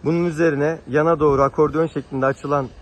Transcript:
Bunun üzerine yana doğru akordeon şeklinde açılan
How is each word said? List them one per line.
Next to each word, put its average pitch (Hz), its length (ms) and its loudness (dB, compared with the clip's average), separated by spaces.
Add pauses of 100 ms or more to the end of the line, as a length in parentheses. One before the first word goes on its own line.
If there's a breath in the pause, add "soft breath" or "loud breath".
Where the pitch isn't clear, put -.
Bunun 170 220 0
üzerine 156 540 0 (100)
yana 151 300 2
doğru 143 220 2
akordeon 151 460 0
şeklinde 135 380 -6
açılan 139 420 -2 (140)